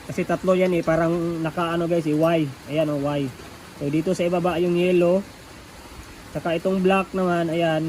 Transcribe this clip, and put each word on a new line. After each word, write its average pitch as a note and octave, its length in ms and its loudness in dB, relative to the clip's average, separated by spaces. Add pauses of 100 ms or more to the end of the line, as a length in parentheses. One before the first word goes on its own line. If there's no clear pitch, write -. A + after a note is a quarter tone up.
Kasi B2 160 -4
tatlo F3+ 320 2
yan, F#3 160 4
eh, E3+ 80 2
parang E3 320 2 (320)
naka-ano, E3+ 480 -2
guys, E3+ 160 0
eh, D3+ 80 2
Y. D#3+ 320 2 (240)
Ayan, D#3 160 0
oh, D3 160 -2
Y. C#3+ 240 -2 (480)
So, C#3+ 160 -4
dito D#3+ 240 0
sa F3+ 80 0
ibaba F3 400 2
yung F3 160 2
yellow. F3+ 400 4 (1120)
Saka E3 240 -2
itong F#3+ 240 0
black F#3+ 320 2
naman, F3 400 0
ayan, D#3+ 380 2